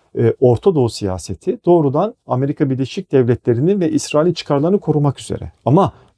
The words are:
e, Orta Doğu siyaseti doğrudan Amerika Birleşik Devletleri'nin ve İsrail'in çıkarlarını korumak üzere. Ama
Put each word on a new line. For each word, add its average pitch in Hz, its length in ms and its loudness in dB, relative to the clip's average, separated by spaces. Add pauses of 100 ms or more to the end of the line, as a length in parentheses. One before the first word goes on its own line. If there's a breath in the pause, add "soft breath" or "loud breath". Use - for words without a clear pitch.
(180)
e, 117 220 2
Orta 131 360 4
Doğu 123 140 2
siyaseti 95 760 -6
doğrudan 175 500 2 (120)
Amerika 139 420 -2
Birleşik 135 420 -6
Devletleri'nin 123 680 0
ve 170 120 -2
İsrail'in 160 420 0
çıkarlarını 160 460 -2
korumak 147 400 -2
üzere. - 320 -10 (140)
Ama 151 280 2 (240 soft breath)